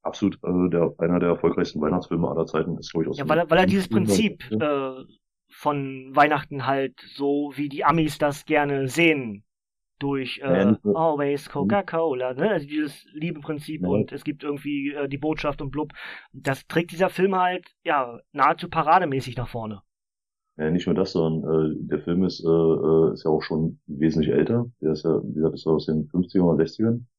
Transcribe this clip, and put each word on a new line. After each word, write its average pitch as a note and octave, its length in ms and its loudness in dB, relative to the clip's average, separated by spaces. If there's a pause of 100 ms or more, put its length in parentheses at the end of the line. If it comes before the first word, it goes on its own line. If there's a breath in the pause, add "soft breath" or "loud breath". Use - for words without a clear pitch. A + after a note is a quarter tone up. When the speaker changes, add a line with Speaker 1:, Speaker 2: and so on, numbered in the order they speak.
Speaker 1:
absolut, F#2+ 400 -2
äh, F2+ 280 2
der, E2 280 2
einer F2 220 2
der F2 100 2
erfolgreichsten E2 500 0
Weihnachtsfilme E2+ 480 -2
aller D#2 160 -2
Zeiten D#2+ 320 -4
ist, - 160 -14
glaub D#2+ 120 -2
ich, D#2 40 -4
aus C#3+ 100 -6
Speaker 2:
Ja, C#3 60 -6
Speaker 1:
dem D3+ 60 -4
Speaker 2:
weil D#3 80 2
er, E3+ 120 0
weil E3 80 6
er F#3 80 6
dieses F#3+ 200 2
Speaker 1:
fünfzehnten A2 520 2
Speaker 2:
Prinzip, G#2+ 220 -4
Speaker 1:
Jahrhundert. C3+ 480 -4
Speaker 2:
äh, - 60 -20 (340)
von C3+ 680 -6
Weihnachten D3 520 2
halt C3+ 340 -2 (140)
so, C#3+ 400 0
wie C#3+ 160 -4
die D3 140 -6
Amis D#3 340 2
das D3 260 -2
gerne C#3+ 440 0
sehen, B2+ 560 2 (560)
durch, C#3 440 -4
äh, C3+ 80 2
Speaker 1:
Ja, C3+ 140 4
nicht - 180 2
nur G3+ 140 2
Speaker 2:
Always C#3+ 480 0
Speaker 1:
Mhm. - 60 -18
Speaker 2:
Coca-Cola, D#3+ 840 0
ne? E3+ 160 0
Also D#3+ 160 -2
dieses D3+ 480 -6
Liebeprinzip D#3 680 -8
Speaker 1:
Ja. C#3+ 60 -2
Speaker 2:
und - 240 0
es C#3 100 -10
gibt D3 220 -8
irgendwie, C#3+ 480 -4
äh, C#3+ 160 -4
die C#3 80 -6
Botschaft D3+ 460 -4
und C3+ 80 -6
blub. D3+ 220 -6 (420 loud breath)
Das C3+ 320 -6
trägt E3+ 240 -2
dieser F3+ 180 0
Film F#3+ 260 0
halt, F3+ 400 -2 (100)
ja, C3 340 0 (140)
nahezu D#3+ 360 2
parademäßig D3 720 2
nach A#2+ 100 -6
vorne. A2 320 -8 (800)
Speaker 1:
Ja, D#2 120 -2
nicht F2 160 0
nur F2 80 0
das, F#2+ 180 0
sondern, D#2+ 600 0
äh, - 80 -6
der D2+ 200 -4
Film F2+ 240 0
ist, E2+ 180 -4
äh, E2 60 0
äh, D#2+ 640 4
ist - 120 -10
ja E2 60 2
auch D#2 120 2
schon D#2+ 440 -2
wesentlich D#2 460 0
älter. A#2 320 2 (160)
Der D#2 120 0
ist D#2 120 -6
ja, D#2 180 2
wie - 120 -8
gesagt, D#2 200 0
ist - 120 -8
aus D#2 180 2
den D#2 240 -2
fünfzigern F2+ 380 2
oder D#2+ 100 4
sechzigern. A2+ 520 0 (100)